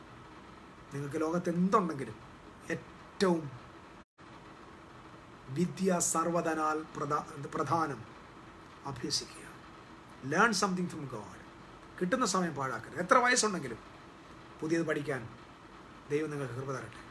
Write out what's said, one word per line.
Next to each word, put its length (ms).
നിങ്ങൾക്ക് 300
ലോകത്ത് 320
എന്തുണ്ടെങ്കിലും 640
ഏറ്റവും 720
വിദ്യ 400
സർവ്വധനാൽ 640
പ്രധാ-, 280
പ്രധാനം. 460
അഭ്യസിക്കുക. 540
Learn 180
something 320
from 100
God. 240
കിട്ടുന്ന 340
സമയം 260
പാഴാക്കരുത്. 440
എത്ര 200
വയസ്സുണ്ടെങ്കിലും 560
പുതിയത് 280
പഠിക്കാൻ 340
ദൈവം 200
നിങ്ങൾക്ക് 280
കൃപ 180
തരട്ടെ, 340